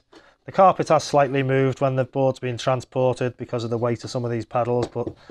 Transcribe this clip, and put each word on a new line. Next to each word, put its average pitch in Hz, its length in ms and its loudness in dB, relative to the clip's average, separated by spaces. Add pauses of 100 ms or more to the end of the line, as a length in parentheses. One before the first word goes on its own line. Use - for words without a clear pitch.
(440)
The 131 80 -16
carpet 185 380 4
has 156 120 4
slightly 139 400 2
moved 135 380 2
when 135 160 0
the 131 80 0
board's 131 340 0
been 127 180 -6
transported 127 800 -2
because 120 280 -8
of 113 60 -4
the 117 80 -2
weight 120 260 -2
of 117 60 -10
some 123 140 -4
of 117 60 -4
these 113 160 -4
pedals, 120 400 -2
but 117 220 -6 (220)